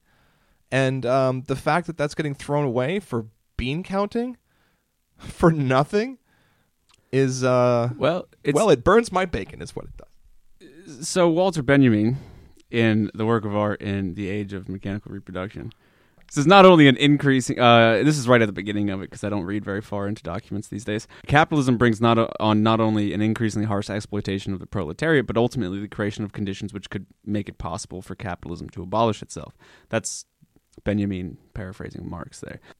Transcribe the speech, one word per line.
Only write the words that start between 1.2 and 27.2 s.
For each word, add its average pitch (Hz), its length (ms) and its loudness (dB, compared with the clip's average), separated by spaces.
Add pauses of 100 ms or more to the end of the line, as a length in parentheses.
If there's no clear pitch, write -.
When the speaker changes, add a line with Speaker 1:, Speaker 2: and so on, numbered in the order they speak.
Speaker 1:
the 135 100 -2
fact 156 300 -2
that 165 120 -10
that's 147 180 -4
getting 147 180 -4
thrown 147 320 -2
away 131 340 -2
for 113 280 -6 (300)
bean 139 260 -4
counting 233 520 -6 (460)
<laughs> - 360 -20
for - 340 2
nothing 156 640 0 (960)
is, 127 320 0
uh, 123 540 2
Speaker 2:
Well, 160 300 -2 (160)
it's 143 120 0
Speaker 1:
well, 208 140 4
it 127 140 4
burns 220 280 4
my 185 140 -2
bacon 113 360 -10
is - 140 -14
what - 100 -10
it - 120 -16
does. - 1080 -20
Speaker 2:
So 175 220 4
Walter 165 340 0
Benjamin, 123 540 4 (540)
in 110 420 2
The 110 120 -6
Work 110 200 0
of 104 100 -4
Art 104 260 -2
in 98 340 -4
the 101 120 -6
Age 101 260 -6
of 95 140 -12
Mechanical 101 460 -10
Reproduction, 98 580 -12 (560)
this - 100 -8
is 139 100 2
not 190 180 10
only 165 220 10
an 131 100 6
increasing, 139 600 2
uh, 117 440 6
this 151 140 2
is 120 100 -4
right 120 140 6
at 110 60 4
the 101 40 -6
beginning 101 380 -4
of 95 120 -6
it 85 100 -12
'cause - 120 -12
I 104 60 -6
don't 101 160 -4
read 101 180 -6
very 98 180 -6
far 101 260 -8
into 107 160 -8
documents 101 440 -10
these 101 160 -10
days. 107 240 -6 (200)
"Capitalism 143 500 2
brings 113 240 2
not 117 160 4
o-, 113 220 0
on 107 240 2
not 110 180 2
only 104 320 0
an 98 80 -4
increasingly 107 460 -2
harsh 104 240 -4
exploitation 101 600 -6
of 92 80 -8
the - 60 -16
proletariat, 107 640 -2
but 110 100 -4
ultimately 110 420 -2
the 104 80 -8
creation 104 380 -6
of 98 80 -10
conditions 98 400 -8
which 98 160 -14
could 98 160 -10 (180)